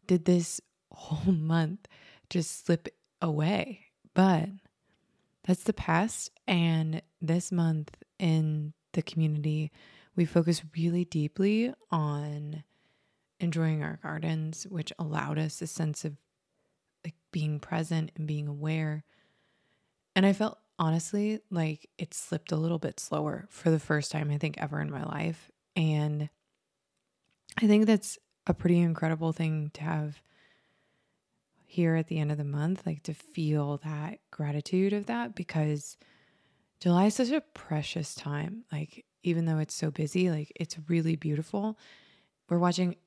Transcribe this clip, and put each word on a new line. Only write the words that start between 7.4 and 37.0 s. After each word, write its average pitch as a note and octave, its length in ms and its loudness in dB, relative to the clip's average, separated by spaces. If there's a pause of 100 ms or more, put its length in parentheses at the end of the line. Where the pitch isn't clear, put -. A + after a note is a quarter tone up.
month D#3+ 440 0 (240)
in D#3 540 2 (200)
the D#3+ 80 0
community, D3+ 680 0 (440)
we F3 100 4
focused E3 400 2 (100)
really E3+ 300 0
deeply G3+ 680 2 (160)
on D3 760 -2 (760)
enjoying D#3+ 420 0
our D#3 200 -6
gardens, D#3 680 -4
which E3+ 320 -6
allowed D3+ 380 -2
us D#3 240 -2
a E3 60 -6
sense D#3 360 -4
of, D3 140 -6 (880)
like, E3 100 -10 (160)
being D3+ 280 -2
present D#3+ 580 -2
and D#3 100 -6
being D3 200 -4
aware. D3+ 580 -4 (1120)
And F#3+ 100 6
I G3+ 80 8
felt, G#3+ 240 0 (220)
honestly, G#3 600 0 (100)
like D#3+ 380 -2 (100)
it - 160 -8
slipped - 380 -6
a D#3+ 40 0
little D#3+ 240 0
bit - 200 -6
slower - 500 -4
for - 200 0
the D#3+ 100 6
first D3+ 320 -2
time, D3+ 200 -2
I D3 80 0
think, D3+ 180 -4
ever D3 240 -4
in D3+ 100 -4
my C#3+ 120 -6
life. - 480 -6 (240)
And D3+ 540 0 (1300)
I A3+ 60 4
think G#3 180 8
that's G#3 320 2 (300)
a F3 80 2
pretty F3 240 4
incredible D#3+ 520 0
thing D#3 440 -2
to - 80 -10
have D3+ 380 -4 (1400)
here E3 300 2
at D#3+ 120 0
the E3 120 -2
end D3+ 120 0
of D3 60 -2
the D3 60 -2
month, D3 440 -2
like, D#3 160 -6
to D#3+ 100 -8
feel D3+ 680 -2
that D#3 360 -6 (120)
gratitude D#3+ 600 0
of G#3 140 -4
that, A#3 280 -4
because D3+ 600 -2 (840)
July F3+ 280 6